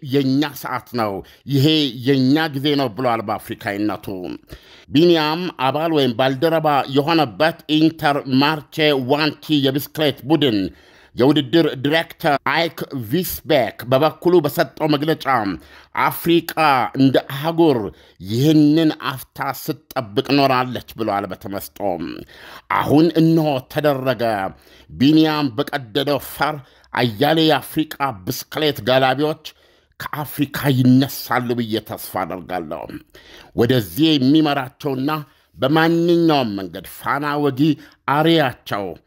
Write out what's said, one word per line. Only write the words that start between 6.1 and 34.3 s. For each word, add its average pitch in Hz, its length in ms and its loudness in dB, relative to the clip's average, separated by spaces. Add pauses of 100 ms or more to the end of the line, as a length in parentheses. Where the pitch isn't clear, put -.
ባልደረባ 151 520 0 (200)
የሆነበት 143 720 0 (120)
ኢንተር 156 480 2 (160)
ማርቼ 143 420 0 (300)
ዋንቲ 147 560 0
የብስክሌት 135 640 -2
ቡድን 139 360 2 (540)
የውድድር 147 600 4
ዲሬክተር 151 600 -2 (120)
አይክ 160 320 -2 (240)
ቪስቤክ 127 840 -2
በበኩሉ 151 560 2
በሰጠው 151 480 -2
መግለጫ 147 360 0 (760)
«አፍሪቃ 160 540 0 (420)
እንደ 135 220 4 (120)
አህጉር 151 500 0 (420)
ይህንን 151 680 4 (140)
አፍታ 135 500 -8
ስትጠብቅ 127 760 -6
ኖራለች» 127 640 0
ብለዋል 101 320 -2
በተመስጦ። 98 520 -12 (920)
«አሁን 139 460 4
እነሆ 160 320 4 (200)
ተደረገ። 131 540 -2 (680)
ቢንያም 151 640 2
በቀደደው 135 720 -4
ፈር 151 340 -4 (360)
አያሌ 127 480 0
የአፍሪቃ - 520 0 (260)
ብስክሌት 143 640 -4
ጋላቢዎች 131 600 0 (560)
ከአፍሪካ - 580 -6 (140)
ይነሳሉ 127 840 2
ብዬ 113 300 -4
ተስፋ - 340 -12
አደርጋለሁ። 85 640 -8 (720)
ወደዚህ 117 520 2
የሚመራቸውና 139 1040 2 (460)